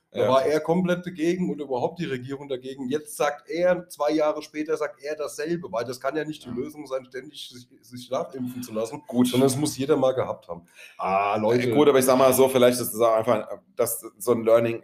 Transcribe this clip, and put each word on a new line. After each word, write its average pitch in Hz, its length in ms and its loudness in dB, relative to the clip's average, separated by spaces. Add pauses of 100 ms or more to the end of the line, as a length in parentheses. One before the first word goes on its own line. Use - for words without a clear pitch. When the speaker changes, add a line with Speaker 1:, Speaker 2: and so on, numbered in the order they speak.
(120)
Speaker 1:
Da 101 100 4
Speaker 2:
Ja. 104 80 4
Speaker 1:
war 135 160 4
er 151 160 2
komplett 175 440 0
dagegen 165 460 -2
und 143 80 -8
überhaupt 135 400 -4
die 165 60 -6
Regierung 135 420 -8
dagegen. 131 400 -8
Jetzt 147 300 -6
sagt 147 320 -4
er, 175 400 -2
zwei 147 220 -2
Jahre 151 300 0
später 151 360 -6
sagt 147 260 -8
er 147 140 -8
dasselbe, 151 540 -8
weil 113 120 -4
das 123 160 -10
kann 147 160 -4
ja 156 80 -2
nicht 151 220 -12
die 127 40 -14
Speaker 2:
Ja. 113 60 -10
Speaker 1:
Lösung 147 320 -10
sein, 131 160 -6
ständig - 460 -16
sich, 123 180 -20 (140)
sich 123 280 -18
nachimpfen 127 540 -6
zu 113 100 -16
lassen, 113 320 -6
Speaker 2:
Gut. 123 220 2
Speaker 1:
sondern 127 200 4
es 127 100 0
muss 151 200 -4
jeder 139 200 2
mal 131 160 2
gehabt 101 340 -4
haben. 85 160 -12 (340)
Ah, 98 380 0
Leute. 117 340 2
Speaker 2:
Äh, 117 60 0
gut, 147 140 6
aber 131 100 6
ich 127 60 2
sag 127 120 6
mal 131 160 8
so, 127 140 6
vielleicht 123 320 4
ist 117 140 -6
es 107 80 -2
auch 113 160 4
einfach, 113 340 0
äh, 101 60 -12 (180)
das, - 260 -2 (160)
so 120 140 0
ein 113 140 0
Learning, 117 380 4